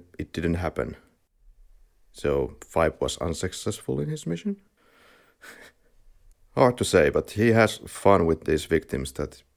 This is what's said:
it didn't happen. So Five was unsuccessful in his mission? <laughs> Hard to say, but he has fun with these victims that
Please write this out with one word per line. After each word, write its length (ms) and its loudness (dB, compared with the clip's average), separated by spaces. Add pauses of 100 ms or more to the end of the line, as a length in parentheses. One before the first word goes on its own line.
(180)
it 160 -12
didn't 240 -2
happen. 380 -6 (1160)
So 440 -2 (100)
Five 340 0
was 180 -4
unsuccessful 840 -6
in 80 -6
his 180 -10
mission? 300 -6 (840)
<laughs> 1120 -20
Hard 240 4
to 60 0
say, 260 4
but 220 -2
he 200 2
has 340 4
fun 400 4
with 180 0
these 200 0
victims 480 -4
that 300 -10 (140)